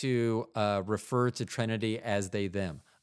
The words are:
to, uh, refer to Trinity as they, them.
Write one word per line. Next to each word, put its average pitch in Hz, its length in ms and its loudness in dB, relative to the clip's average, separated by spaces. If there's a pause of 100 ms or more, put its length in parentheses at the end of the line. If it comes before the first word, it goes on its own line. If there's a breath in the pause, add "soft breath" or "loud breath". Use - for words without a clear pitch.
to, 117 540 2
uh, 104 300 2
refer 123 480 2
to - 140 -4
Trinity 113 540 -2
as 101 300 0
they, 101 180 -2
them. 95 340 -4 (200 soft breath)